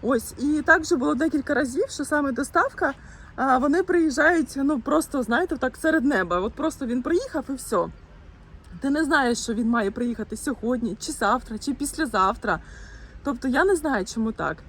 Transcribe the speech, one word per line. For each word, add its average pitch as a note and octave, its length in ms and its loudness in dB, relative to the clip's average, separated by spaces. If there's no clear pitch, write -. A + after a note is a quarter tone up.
Ось, A3+ 360 0
і D4 240 0
так F4 200 6
вже E4+ 140 2
було D4+ 200 0
декілька D4 380 0
разів, D4+ 360 0
що - 160 -6
саме C#4+ 260 0
доставка, D4 600 0
а, B3+ 220 2
вони D4 260 2
приїжджають, D#4+ 720 4
ну, C#4 240 2
просто, C#4+ 440 0
знаєте, C#4 340 0
так B3+ 200 -2
серед D#4 280 2
неба. F#3 340 2
От F#3+ 140 -2
просто D4 320 -4
він B3 160 -2
приїхав E4+ 480 0
і C#4 40 -4
все. F#3 340 -2
Ти C#4 80 0
не D4 140 2
знаєш, C4 360 2
що A#3 140 -4
він A3 160 0
має A3+ 220 2
приїхати A3+ 460 -4
сьогодні, A3+ 600 -4
чи - 120 -8
завтра, A3+ 460 0
чи C#4 160 -4
післязавтра. G#3+ 840 0
Тобто C4+ 240 -4
я C4+ 180 4
не G4 100 4
знаю, C#4 300 0
чому A3 260 -4
так. C#3+ 260 -4